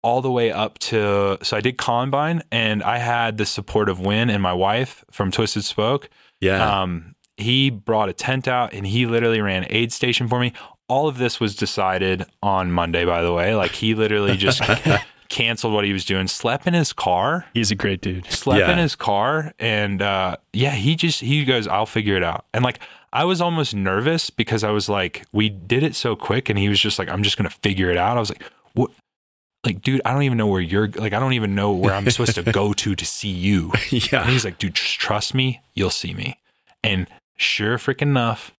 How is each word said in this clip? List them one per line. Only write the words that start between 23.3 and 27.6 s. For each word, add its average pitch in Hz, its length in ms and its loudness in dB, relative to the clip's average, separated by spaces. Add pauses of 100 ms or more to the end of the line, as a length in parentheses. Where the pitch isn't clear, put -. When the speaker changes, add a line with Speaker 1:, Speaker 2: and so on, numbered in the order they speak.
Speaker 1:
almost 160 340 0
nervous 101 540 0
because 110 340 -2
I 107 80 0
was 104 180 0
like, 98 420 -2
we 107 180 2
did 98 340 0
it 156 120 -2
so 113 200 -2
quick, - 340 -2
and 104 80 2
he 98 120 2
was 101 100 2
just 104 180 0
like, 95 120 -4
"I'm 95 140 -2
just 101 140 0
gonna 92 120 0
figure 95 420 0